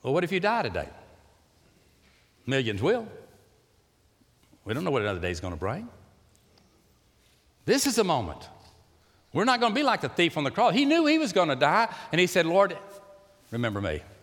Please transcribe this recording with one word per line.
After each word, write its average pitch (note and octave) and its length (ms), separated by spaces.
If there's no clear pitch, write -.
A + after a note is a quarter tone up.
Well, C3 100
what F3 120
if E3 60
you F#3 100
die G#3+ 220
today? E2+ 260
Millions A2+ 360
will. A3 260
We G#2 100
don't D3+ 100
know E3+ 80
what B2+ 100
another G2 200
day's F2 180
gonna F2+ 160
bring. A#2 320
This C4+ 240
is A#3+ 80
the A3+ 80
moment. A#2+ 460
We're F3+ 140
not B3 160
gonna A3+ 140
be D4 80
like A#3+ 180
the C3+ 80
thief E3+ 260
on D3+ 80
the C3+ 80
cross. A3 220
He C4 100
knew D#4 220
he D4+ 120
was C#4 140
gonna E3 240
die, E3 380
and D#3+ 80
he F3+ 80
said, F3 180
"Lord, F3+ 320
remember A2+ 300
me." D#2+ 220